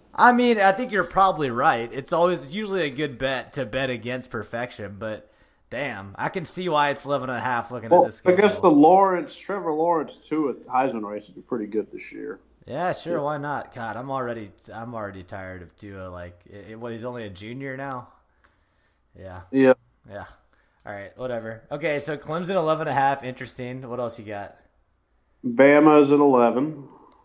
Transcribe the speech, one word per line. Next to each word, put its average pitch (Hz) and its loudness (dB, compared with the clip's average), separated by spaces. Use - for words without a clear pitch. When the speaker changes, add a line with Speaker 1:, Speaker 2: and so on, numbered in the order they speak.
Speaker 1:
I 240 6
mean, 240 4
I 196 6
think 196 -4
you're 196 0
probably 170 2
right. 120 0
It's 131 -8
always, 170 2
it's 139 -14
usually 190 -4
a 147 -2
good 131 -6
bet 131 -4
to 135 -4
bet 131 -4
against 123 -8
perfection, 107 -10
but 107 -10
damn, 107 -10
I 139 -4
can 175 -8
see 180 -8
why 147 2
it's 139 -8
eleven 131 -4
and 123 -4
a 110 -6
half 120 -4
looking 113 -8
Speaker 2:
Well, - 8
Speaker 1:
at - 2
this - -10
schedule. 180 4
Speaker 2:
I 196 4
guess 208 4
the 180 8
Lawrence, 175 6
Trevor 180 -6
Lawrence, 160 -2
Tua 151 -4
Heisman 123 -2
race 104 -10
would - -20
be - -18
pretty 113 -6
good 104 -4
this - -16
year. 110 -12
Speaker 1:
Yeah, 156 -4
sure. 165 -6
Speaker 2:
Yeah. 147 -4
Speaker 1:
Why 147 -4
not? 143 -8
God, 113 -10
I'm 131 -10
already, 117 -8
I'm 117 -12
already 101 -10
tired 92 -14
of 85 -20
Tua. 98 -14
Like, 90 -16
it, 101 -20
it, 113 -16
what, 117 -10
he's 113 -12
only 123 -10
a 104 -12
junior 123 -12
now? 135 -10
Yeah. 92 -16
Speaker 2:
Yeah. 131 6
Speaker 1:
Yeah. 98 -14
All 107 -12
right, 98 -14
whatever. 113 -10
Okay, 147 -4
so 143 -6
Clemson 160 -8
eleven 156 0
and 131 -2
a - 4
half. 139 2
Interesting. 127 -10
What 120 -8
else 117 -6
you 107 -16
got? 101 -10
Speaker 2:
Bama's 143 8
at 147 6
eleven. 135 2